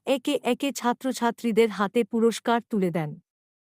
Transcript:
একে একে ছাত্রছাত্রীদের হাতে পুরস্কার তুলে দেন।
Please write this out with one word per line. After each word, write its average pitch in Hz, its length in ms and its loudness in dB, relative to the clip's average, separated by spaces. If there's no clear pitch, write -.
একে 277 360 0
একে 247 300 -2
ছাত্রছাত্রীদের 233 1000 0
হাতে 202 340 0
পুরস্কার 233 560 0
তুলে 185 200 0
দেন। 160 300 -4